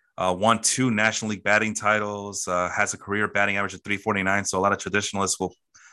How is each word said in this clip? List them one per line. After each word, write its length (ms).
uh, 180
won 260
two 280
National 400
League 140
batting 300
titles, 760
uh, 280
has 160
a 60
career 300
batting 280
average 180
of 100
three 140
forty-nine. 460
So 140
a 40
lot 100
of 60
traditionalists 600
will 160